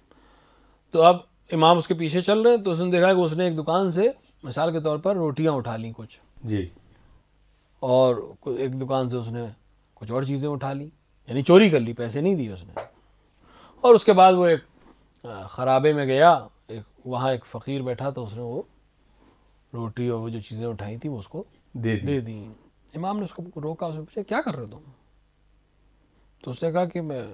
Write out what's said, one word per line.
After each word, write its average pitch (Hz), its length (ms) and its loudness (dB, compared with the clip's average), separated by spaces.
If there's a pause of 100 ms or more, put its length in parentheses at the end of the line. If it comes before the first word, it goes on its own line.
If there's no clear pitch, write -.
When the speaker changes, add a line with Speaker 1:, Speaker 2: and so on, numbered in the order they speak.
(920)
Speaker 1:
تو 165 120 4
اب 180 140 2 (360)
امام 165 260 4
اس 160 100 -6
کے 185 60 -2
پیچھے 165 260 -4
چل 202 200 0
رہے 226 100 4
ہیں 233 140 0
تو 196 60 -2
اس 165 100 -4
نے 180 100 -2
دیکھا 180 240 4
کہ 180 40 2
اس 170 140 0
نے 170 120 -2
ایک 165 140 -2
دکان 170 320 0
سے 190 200 2 (320)
مثال 165 300 -4
کے 165 80 -4
طور 151 180 -2
پر 190 160 -2
روٹیاں 160 380 -2
اٹھا 120 240 -4
لیں 113 200 -10
کچھ، - 240 -20 (240)
Speaker 2:
جی۔ 104 240 -4 (1120)
Speaker 1:
اور 127 340 4 (260)
کو-، 135 140 -6
ایک 131 260 -4
دکان 131 280 -2
سے 123 80 -4
اس 113 120 -6
نے 117 180 -8 (480)
کچھ 110 180 -12
اور 131 100 -2
چیزیں 139 260 -4
اٹھا 139 240 -6
لیں، 143 140 -10 (420)
یعنی 127 140 -2
چوری 185 280 8
کر 151 100 2
لی، 113 120 -4
پیسے 117 280 -6
نہیں 190 140 2
دیے 123 180 -6
اس 92 120 -16
نے، - 160 -12 (1000)
اور 247 140 10
اس 220 100 6
کے 214 80 6
بعد 185 200 10
وہ 180 140 4
ایک، 160 140 4 (640)
آ، 104 160 -12
خرابے 131 500 2
میں 147 140 0
گیا، 135 400 6 (220)
ایک، 110 140 -12 (220)
وہاں 127 260 -2
ایک 127 160 -4
فقیر 135 360 -8
بیٹھا 127 280 -6
تو 131 140 -10
اس 104 120 -14
نے 120 60 -10
وہ 123 200 -8 (1120)
روٹی 117 340 -6
اور 117 120 -4
وہ 113 80 -8
جو 113 120 -10
چیزیں 110 260 -10
اٹھائی 104 300 -10
تھیں 147 160 -10
وہ 123 60 -8
اس 95 100 -14
کو 175 160 -12 (280)
Speaker 2:
دے 113 240 -4
دی۔ 104 100 -6
Speaker 1:
دے 139 140 -2
دیں۔ 110 320 -12 (420)
امام 185 240 -6
نے 208 60 -6
اس 175 80 -12
کو - 100 -14 (200)
روکا، 160 240 -8
اس 160 80 -8
نے 156 60 -10
پوچھا، 165 220 -12
"کیا 214 180 -4
کر 233 140 -6
رہے 131 100 -10
ہو 107 60 -16
تم؟" 110 200 -20 (1500)
تو - 80 -12
اس 123 120 -10
نے 165 100 -2
کہا 180 120 0
کہ 175 160 -8
میں، 147 220 -8 (120)